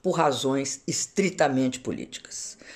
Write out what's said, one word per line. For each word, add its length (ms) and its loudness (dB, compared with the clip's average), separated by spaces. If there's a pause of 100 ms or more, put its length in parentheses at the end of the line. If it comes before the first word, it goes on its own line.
por 120 0
razões 760 2
estritamente 920 2
políticas. 760 -10 (200)